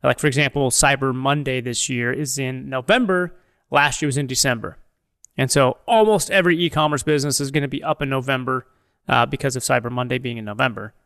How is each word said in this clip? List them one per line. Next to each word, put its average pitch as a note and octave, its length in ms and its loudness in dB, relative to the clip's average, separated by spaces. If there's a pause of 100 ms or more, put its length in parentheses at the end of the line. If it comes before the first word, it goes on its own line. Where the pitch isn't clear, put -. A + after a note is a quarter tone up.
Like, B2+ 160 2
for - 80 0
example, C#3 440 2
Cyber C3+ 440 2
Monday C3+ 480 0
this A#2+ 260 -4
year B2 240 -2
is C#3+ 260 -4
in C3 300 -6
November, F3+ 640 0 (360)
last C#3+ 320 2
year D3+ 60 0
was C3 100 -2
in C#3+ 80 -2
December. B2 520 -2 (580)
And C3 140 0
so C3 260 4 (100)
almost G#3+ 440 4
every F3 340 2
e-commerce D3+ 380 0
business D3 380 0
is C#3 100 -4
gonna C#3+ 180 -2
be C3+ 140 -6
up D3+ 200 -4
in C#3+ 60 -4
November, C3 580 -2 (420)
uh, A#2+ 180 4
because C3+ 300 -4
of A#2+ 60 -8
Cyber A#2+ 280 0
Monday B2 280 -4
being B2 180 -8
in A2 80 -10
November. G#2+ 500 -4 (120)